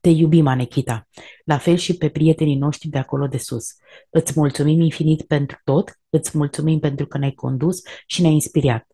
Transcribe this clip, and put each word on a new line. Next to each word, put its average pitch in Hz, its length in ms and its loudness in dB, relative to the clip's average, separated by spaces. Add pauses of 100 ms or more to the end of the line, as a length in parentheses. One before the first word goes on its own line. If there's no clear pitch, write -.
Te - 80 2
iubim, 160 380 6
Anechita, 127 600 -2 (360)
la 147 140 0
fel 170 180 2
și 175 200 -2
pe 151 120 -2
prietenii 156 480 2
noștri 143 320 -4
de 143 100 -4
acolo 139 280 -4
de 131 120 -6
sus. - 280 -8 (440)
Îți 160 260 0
mulțumim 151 440 2
infinit 156 420 0
pentru 147 420 -4
tot, 160 360 -2 (100)
îți - 260 -2
mulțumim 151 420 -2
pentru 139 280 -4
că - 120 -10
ne-ai 139 140 -2
condus 135 500 -4 (240)
și - 140 -6
ne-ai 165 120 6
inspirat. 135 600 0